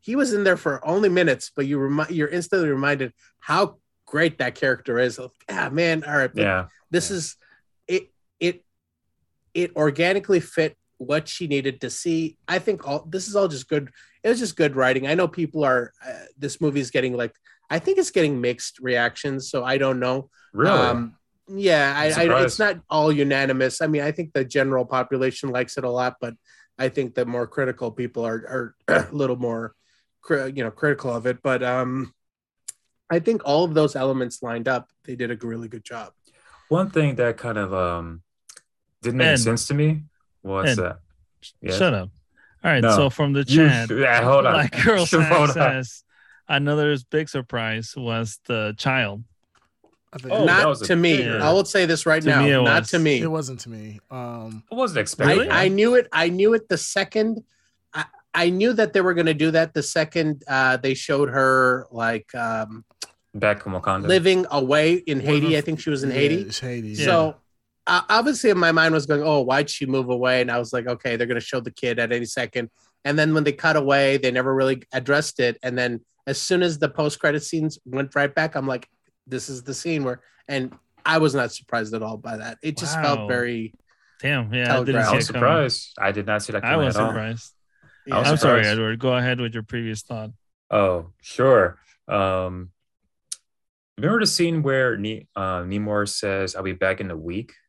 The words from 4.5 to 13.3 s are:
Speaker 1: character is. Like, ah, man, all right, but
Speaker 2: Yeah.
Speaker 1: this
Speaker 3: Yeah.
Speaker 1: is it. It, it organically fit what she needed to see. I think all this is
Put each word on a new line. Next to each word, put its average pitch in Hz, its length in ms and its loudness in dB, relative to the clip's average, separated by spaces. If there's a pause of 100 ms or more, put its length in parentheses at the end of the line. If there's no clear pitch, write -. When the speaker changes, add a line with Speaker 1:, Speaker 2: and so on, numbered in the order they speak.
Speaker 1:
character 127 440 -2
is. 123 200 0
Like, 127 120 -16 (200)
ah, 190 200 -4
man, 160 340 0
all 147 120 -2
right, 135 160 0
but 107 100 -4
Speaker 2:
Yeah. 92 240 0 (240)
Speaker 1:
this 170 200 -2
Speaker 3:
Yeah. 196 60 -6
Speaker 1:
is 160 200 -8 (500)
it. 185 240 -4 (300)
It, 175 240 -4 (920)
it 175 220 -4
organically 170 640 2
fit 156 380 -4 (200)
what 147 300 -4
she - 180 -8
needed 139 340 -2
to 127 100 -6
see. 160 460 -4 (120)
I 180 100 0
think 185 280 -4
all 147 220 -6
this 190 200 -8
is 202 80 -4